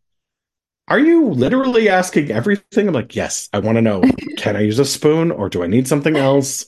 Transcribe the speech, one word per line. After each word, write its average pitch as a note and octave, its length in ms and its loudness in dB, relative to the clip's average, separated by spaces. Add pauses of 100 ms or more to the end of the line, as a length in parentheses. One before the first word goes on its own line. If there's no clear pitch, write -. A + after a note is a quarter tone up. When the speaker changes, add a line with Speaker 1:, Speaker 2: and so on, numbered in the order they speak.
(880)
Speaker 1:
"Are F#3 100 0
you D#4+ 320 4
literally A3+ 580 0
asking F3+ 420 0
everything?" G3+ 580 -2
I'm E3 60 0
like, A2 200 -4
"Yes, - 380 -6
I G#2 60 -2
wanna A2 240 0
know, G#2 200 0
Speaker 2:
<laughs> - 360 -2
Speaker 1:
can G#2+ 180 0
I G2+ 40 -2
use G#2+ 180 0
a C#3+ 60 2
spoon D#3 460 0
or G2+ 180 -4
do F2 140 -4
I F2 40 -4
need B2 220 2
something D#3 280 0
else? C3+ 500 0